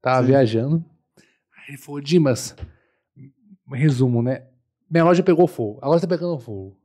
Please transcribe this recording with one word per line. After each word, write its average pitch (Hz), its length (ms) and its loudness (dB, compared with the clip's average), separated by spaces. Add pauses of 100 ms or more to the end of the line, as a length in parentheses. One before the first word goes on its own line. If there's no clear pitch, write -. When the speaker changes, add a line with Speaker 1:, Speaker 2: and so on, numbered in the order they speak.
Speaker 1:
Tava 127 200 0
Speaker 2:
Sim. 120 40 0
Speaker 1:
viajando. 131 580 0 (720)
Aí - 80 -20 (100)
ele 139 40 -18
falou, 143 220 -12
"Dimas", 143 560 0 (1160)
resumo, 127 500 0
né? 127 240 -6 (440)
"Minha 160 140 2
loja 175 180 4
pegou 175 240 4
fogo. 107 360 -6
A 135 60 -6
loja 170 140 2
tá 180 60 -6
pegando 170 300 -4
fogo." 101 460 -14